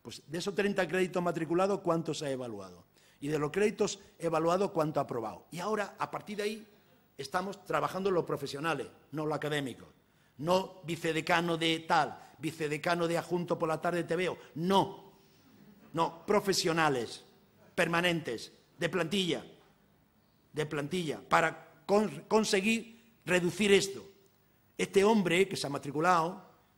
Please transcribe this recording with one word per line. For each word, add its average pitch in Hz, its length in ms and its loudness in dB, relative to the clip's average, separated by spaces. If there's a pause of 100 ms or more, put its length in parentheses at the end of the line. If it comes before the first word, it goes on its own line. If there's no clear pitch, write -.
pues - 260 -16
de 143 100 -6
esos 180 160 -4
treinta 196 320 0
créditos 185 380 0
matriculados, 175 560 0
¿cuánto 165 340 0
se 151 120 -6
ha 139 60 -2
evaluado? 98 540 -8 (360)
Y 143 80 -4
de 151 100 0
los 147 100 0
créditos 202 520 0 (180)
evaluados, 165 520 2
¿cuánto 156 280 0
ha 139 40 2
aprobado? 113 480 -8
Y 156 80 -10
ahora, 202 380 -4
a 151 140 -4
partir 190 260 -10
de 208 60 -4
ahí, 220 240 -8 (500)
estamos 185 460 -6
trabajando 160 480 0
los 165 140 2
profesionales, 143 640 -4 (260)
no 151 120 -4
los 151 100 0
académicos. 143 520 -4 (520)
No 180 440 0
vicedecano 165 760 0
de 160 300 0
tal, 156 320 2 (180)
vicedecano 156 680 -2
de 170 100 -2
adjunto 175 400 -2
por 165 120 -2
la 160 120 -2
tarde 175 220 -2
te 165 120 -4
veo. 175 220 -2 (180)
No, 185 520 2 (840)
no, 165 340 -2
profesionales 165 960 2 (500)
permanentes, 170 800 0 (240)
de 170 100 -2
plantilla, 170 560 -2 (1120)
de 151 140 -4
plantilla, 147 600 -4
para - 600 0
con-, 190 400 2
conseguir 214 960 0
reducir 180 460 4
esto. - 340 4 (720)
Este 190 260 4
hombre 190 440 4
que 143 100 -6
se - 80 -6
ha 143 60 -6
matriculado, 165 760 0 (320)